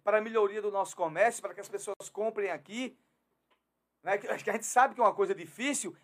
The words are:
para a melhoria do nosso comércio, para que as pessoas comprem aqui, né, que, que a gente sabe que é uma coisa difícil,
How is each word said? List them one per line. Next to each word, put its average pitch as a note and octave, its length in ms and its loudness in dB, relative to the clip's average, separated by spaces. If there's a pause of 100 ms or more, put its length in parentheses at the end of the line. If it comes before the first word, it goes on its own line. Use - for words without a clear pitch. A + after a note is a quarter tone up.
para G#3 140 2
a G#3+ 40 2
melhoria G#3+ 380 0
do G3+ 120 -2
nosso G3 240 -2
comércio, F#3 480 2
para F3+ 100 -8
que G3 80 -10
as - 80 -16
pessoas G3 420 -8
comprem G#3 380 -2
aqui, F#3+ 480 -8 (1040)
né, G3 160 0
que, G#3 100 -8
que G#3+ 220 -2
a G3+ 40 0
gente G#3+ 120 -4
sabe B3+ 300 4
que B3 40 -6
é A#3+ 40 6
uma G3 100 6
coisa F#3+ 220 0
difícil, G#3 680 -4